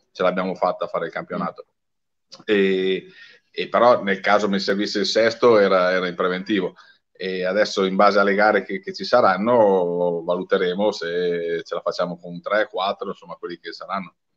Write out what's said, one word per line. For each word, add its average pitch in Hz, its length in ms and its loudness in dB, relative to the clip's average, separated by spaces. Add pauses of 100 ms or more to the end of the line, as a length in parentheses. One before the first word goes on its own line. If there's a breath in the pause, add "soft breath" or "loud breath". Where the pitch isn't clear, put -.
(120)
ce - 100 -4
l'abbiamo 92 320 -2
fatta 90 300 -2
a 87 40 -10
fare 85 180 -4
il 80 60 -10
campionato. 85 520 -8 (800)
E, 95 640 0 (440 loud breath)
e 87 180 -8
però 117 340 4
nel 98 180 -2
caso 104 280 2
mi 98 120 -2
servisse 104 400 -2
il 98 60 0
sesto 113 520 4
era, 95 320 4
era 92 160 0
in 85 80 -6
preventivo, 92 600 -2 (380 soft breath)
e 92 320 -8
adesso 98 400 0
in 95 120 -2
base 101 220 4
alle 101 160 4
gare 104 280 2
che, 95 180 -8
che - 140 -12
ci 98 100 -10
saranno 95 1200 2
valuteremo 92 680 0
se 85 720 -4
ce - 100 -10
la 82 60 -6
facciamo 87 380 -6
con 87 220 -14
tre, 104 300 -2
quattro, 98 380 -6
insomma 87 260 -14
quelli 87 240 -12
che 85 140 -16
saranno. 87 420 -10 (220)